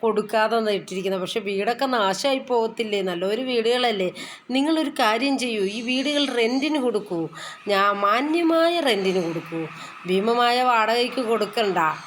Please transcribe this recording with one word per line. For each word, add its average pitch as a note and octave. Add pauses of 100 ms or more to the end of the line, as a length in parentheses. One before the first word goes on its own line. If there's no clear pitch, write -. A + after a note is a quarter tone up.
കൊടുക്കാതെ A3 (160)
ഇട്ടിരിക്കുന്നത്. F#3+
പക്ഷെ F#3
വീടൊക്കെ G#3
നാശമായി B3+
പോകത്തില്ലേ? A3+
നല്ലൊരു F#3
വീടുകളല്ലേ? A#3 (420)
നിങ്ങളൊരു C#4+
കാര്യം A#3+
ചെയ്യൂ, A3+
ഈ G#3
വീടുകൾ C4+ (100)
റെന്റിന് C4+
കൊടുക്കൂ. G#3 (480)
ഞാ-, G3+
മാന്യമായ D#4+
റെന്റിന് G3
കൊടുക്കൂ. E3 (460)
ഭീമമായ A#3
വാടകയ്ക്ക് A#3+
കൊടുക്കണ്ട G#3 (280)